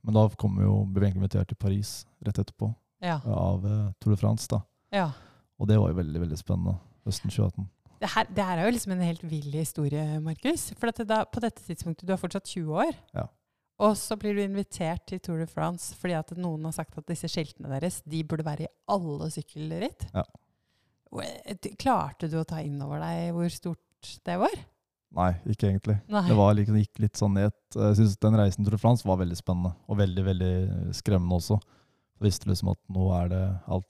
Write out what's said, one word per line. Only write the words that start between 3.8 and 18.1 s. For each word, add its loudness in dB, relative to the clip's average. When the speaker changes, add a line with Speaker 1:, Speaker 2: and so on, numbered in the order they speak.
Speaker 1:
Tour 2
de 2
France 0
da. 0
Speaker 2:
Ja. 0
Speaker 1:
Og 0
det 8
var 4
jo 0
veldig, -4
veldig -2
spennende, -2
høsten -4
tjue 0
atten. -6
Speaker 2:
Det -4
her, 2
det -2
her -2
er 0
jo 0
liksom -4
en -2
helt -2
vill -6
historie, -2
Markus. -4
For -2
at -4
det -6
da, 2
på -6
dette -4
tidspunktet, -8
du -2
er 0
fortsatt -6
tjue -6
år. 2
Speaker 1:
Ja. -4
Speaker 2:
Og 4
så -6
blir -4
du 0
invitert -4
til -8
Tour -4
de -4
France -6
fordi -4
at -6
noen -4
har -4
sagt -8
at -14
disse -6
skiltene -6
deres, -4
de -6